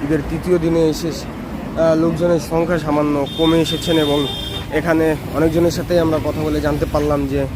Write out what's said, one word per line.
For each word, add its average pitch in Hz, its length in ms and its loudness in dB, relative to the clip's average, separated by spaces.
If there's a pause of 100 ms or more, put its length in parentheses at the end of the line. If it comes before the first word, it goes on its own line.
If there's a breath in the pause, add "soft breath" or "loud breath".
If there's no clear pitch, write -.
ঈদের 151 140 0 (120)
তৃতীয় 170 280 0
দিনে 165 220 2
এসে, 160 280 0
আহ, - 840 -2
লোকজনের 165 460 2 (100)
সংখ্যা 165 280 0
সামান্য 147 480 0 (120)
কমে 160 220 4
এসেছেন 160 380 0
এবং 147 280 2 (460)
এখানে 160 440 2 (180)
অনেকজনের 165 360 2
সাথেই 170 280 0
আমরা 160 260 2
কথা 151 160 -2
বলে 151 200 0
জানতে 147 320 0
পারলাম 147 340 0
যে 139 300 -2